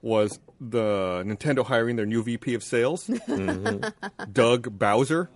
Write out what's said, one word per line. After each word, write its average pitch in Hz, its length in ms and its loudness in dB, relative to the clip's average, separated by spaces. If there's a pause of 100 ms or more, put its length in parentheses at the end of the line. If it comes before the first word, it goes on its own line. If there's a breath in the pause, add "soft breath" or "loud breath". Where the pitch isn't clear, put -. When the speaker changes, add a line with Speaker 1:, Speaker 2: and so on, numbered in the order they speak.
Speaker 1:
was 107 380 2 (200)
the 104 640 0
Nintendo 123 400 0
hiring 120 300 2
their 110 100 0
new 113 180 0
V 117 140 -4
P 123 160 -4
of 113 100 -4
sales, 127 440 0
Speaker 2:
Mm-hmm. 214 1200 -4
Speaker 1:
Doug 120 460 2
Bowser. 131 580 2